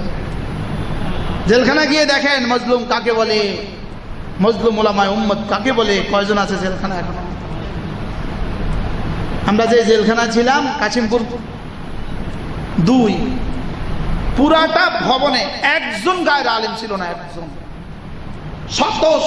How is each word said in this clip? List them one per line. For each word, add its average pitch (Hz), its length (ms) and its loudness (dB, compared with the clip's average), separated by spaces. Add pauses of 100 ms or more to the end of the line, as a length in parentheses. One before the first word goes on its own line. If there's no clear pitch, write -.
(1500)
জেলখানা 262 360 4
গিয়ে 294 220 2
দেখেন 277 400 2
মজলুম 240 420 2
কাকে 233 240 0
বলে, 214 440 2 (840)
মজলুম 214 360 2
ওলামায়ে 202 320 4
উম্মত 208 280 0 (100)
কাকে 208 240 0
বলে, 202 400 2
কয়জন 202 260 2
আছে 190 180 0
জেলখানা 190 380 -2
এখনো? 175 380 -4 (2250)
আমরা 214 200 4
যে 226 180 6
জেলখানা 220 420 4
ছিলাম 247 520 4
কাশিমপুর 220 420 2 (1600)
দুই, 214 360 4 (1200)
পুরাটা 320 540 4 (100)
ভবনে 254 460 2 (160)
একজন 302 640 0
গায়ের 277 240 2
আলেম 220 220 0 (100)
ছিল 208 160 -6
না, 185 80 -4
একজন। 170 440 -10 (1200)
শত 311 560 2